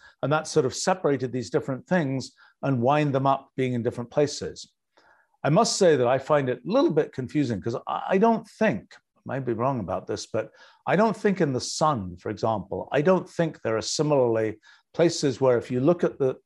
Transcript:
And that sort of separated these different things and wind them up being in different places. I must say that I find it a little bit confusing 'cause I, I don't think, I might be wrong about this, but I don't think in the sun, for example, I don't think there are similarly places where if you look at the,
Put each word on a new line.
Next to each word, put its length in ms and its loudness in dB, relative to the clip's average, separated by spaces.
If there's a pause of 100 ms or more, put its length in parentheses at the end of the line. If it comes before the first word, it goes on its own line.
(220)
And 100 -2
that 160 -2
sort 200 2
of 80 -6
separated 560 -2
these 180 -6
different 380 -4
things 460 -2 (280)
and 180 0
wind 340 2
them 120 2
up 300 0
being 180 -2
in 80 -2
different 300 -6
places. 600 -4 (720)
I 60 0
must 280 2
say 180 6
that 120 2
I 120 2
find 300 0
it 100 -2
a 120 -8
little 200 2
bit 200 0
confusing 480 -4
'cause 160 -6 (120)
I, 220 -4
I 100 2
don't 280 2
think, 460 -2
I 320 -20
might 200 -6
be 80 -2
wrong 260 -2
about 280 -6
this, 200 -8
but 240 -6 (360)
I 80 0
don't 220 2
think 240 0
in 100 2
the 80 -2
sun, 580 -2
for 120 -8
example, 640 -4
I 80 2
don't 280 2
think 320 -4
there 140 -2
are 60 -2
similarly 760 0 (360)
places 480 0
where 160 4
if 120 -6
you 120 -2
look 240 2
at 120 -2
the, 280 -2